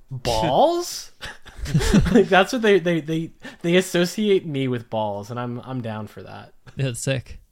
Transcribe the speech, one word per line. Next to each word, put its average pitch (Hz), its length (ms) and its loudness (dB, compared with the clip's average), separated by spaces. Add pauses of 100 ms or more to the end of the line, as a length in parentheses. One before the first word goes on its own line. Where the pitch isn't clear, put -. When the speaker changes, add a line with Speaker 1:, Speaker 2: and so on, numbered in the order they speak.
Speaker 1:
Balls?" 139 1080 0
<laughs> - 40 -20 (920)
Like, 247 160 6
that's 190 240 4
what 247 80 -2
they, 202 160 4
they, 165 240 0
they, 160 300 -4 (320)
they 170 120 2
associate 185 720 2
me 135 220 -2
with 120 200 -4
balls, 104 440 -4
and 120 80 -6
I'm, 123 220 -6
I'm 127 200 -8
down 107 240 -8
for 98 160 -18
that. 104 320 -18 (240)
Speaker 2:
That's 131 220 -2
sick. - 400 -6 (120)